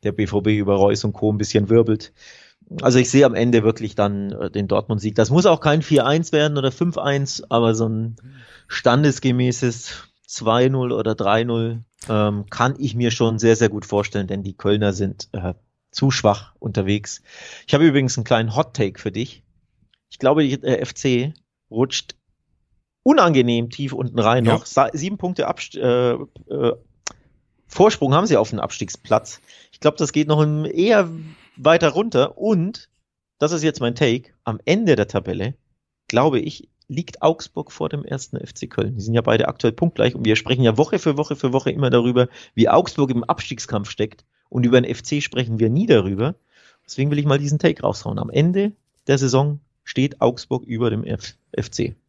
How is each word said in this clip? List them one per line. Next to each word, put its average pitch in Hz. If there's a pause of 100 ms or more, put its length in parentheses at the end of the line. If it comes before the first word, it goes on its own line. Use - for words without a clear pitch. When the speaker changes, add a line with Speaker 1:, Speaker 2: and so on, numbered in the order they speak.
Speaker 1:
der 104
B 104
V 101
B 104
über 101
Reus 101
und 104
Co. 107
ein 107
bisschen 101
wirbelt. 113 (720)
Also 123
ich 123
sehe 135
am 117
Ende 117
wirklich 110
dann, 101
äh, -
den 101
Dortmund-Sieg. 104
Das 107
muss 170
auch 165
kein 151
vier 143
eins 156
werden 151
oder 135
fünf 170
eins, 139
aber 117
so 113
ein 113 (520)
standesgemäßes 123 (200)
zwei 120
null 127
oder 110
drei 107
null, 117 (260)
ähm, 104
kann -
ich 120
mir 120
schon 113
sehr, 113
sehr 110
gut 104
vorstellen, 101
denn 98
die 95
Kölner 104
sind, 95
äh, 90 (380)
zu -
schwach 104
unterwegs. 104 (460)
Ich -
habe 147
übrigens 135
einen 117
kleinen 113
Hot-Take 104
für 107
dich. 113 (680)
Ich -
glaube, 147
die, 147
äh, 131
F -
C 131 (360)
rutscht 123 (880)
unangenehm 135
tief 135
unten 120
rein 117
Speaker 2:
Ja. 113
Speaker 1:
noch. 113
Sa-, -
sieben 185
Punkte -
Abst-, -
äh, 123
äh, - (960)
Vorsprung 151
haben 180
sie 180
auf 110
den 110
Abstiegsplatz. - (300)
Ich -
glaube, 151
das 151
geht 151
noch 151
ein, 151
eher 196 (480)
weiter 160
runter. 156
Und, 202 (480)
das 151
ist 165
jetzt 156
mein 117
Take, 123 (140)
am 110
Ende 185
der 104
Tabelle, 95 (540)
glaube 135
ich, - (180)
liegt -
Augsburg -
vor -
dem 147
ersten -
F -
C -
Köln. -
Die 104
sind 113
ja 117
beide 113
aktuell -
punktgleich 127
und 127
wir 107
sprechen 131
ja 110
Woche 156
für 147
Woche 147
für 127
Woche 131
immer 139
darüber, 123 (280)
wie 113
Augsburg 147
im 120
Abstiegskampf -
steckt - (240)
und 123
über 123
den 123
F 120
C 147
sprechen 113
wir 113
nie 170
darüber. 110 (500)
Deswegen 139
will 147
ich 143
mal 139
diesen 143
Take -
raushauen. -
Am -
Ende 190 (340)
der 139
Saison 135 (240)
steht 135
Augsburg 123
über 117
dem 107
F-, - (160)
F -
C. 127 (140)